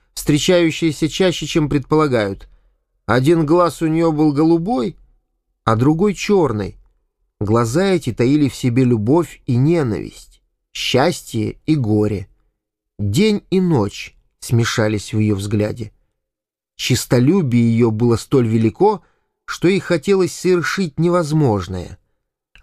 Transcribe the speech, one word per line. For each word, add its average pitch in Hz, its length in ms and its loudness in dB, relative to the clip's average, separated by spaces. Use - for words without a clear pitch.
встречающаяся 160 960 0
чаще, 170 380 -2
чем 151 220 -2
предполагают. 127 800 -2
Один 143 400 2
глаз 170 360 2
у 165 40 0
нее 165 240 2
был 151 220 2
голубой, 170 640 0
а 113 120 2
другой 160 380 2
черный. 120 640 -2
Глаза 117 460 0
эти 180 260 0
таили 135 360 2
в - 60 -10
себе 127 300 0
любовь 123 640 0
и 123 100 0
ненависть, 127 840 -2
счастье 123 920 -2
и 151 80 2
горе. 107 540 0
День 190 520 0
и 185 100 2
ночь 147 560 -2
смешались 110 720 -2
в 110 60 -2
ее 107 180 2
взгляде. 104 560 -4
Честолюбие 123 960 0
ее 113 200 2
было 113 260 0
столь 123 320 0
велико, 117 560 0
что - 220 -4
ей 185 120 0
хотелось 185 520 -2
совершить 175 680 -2
невозможное. 143 1000 -2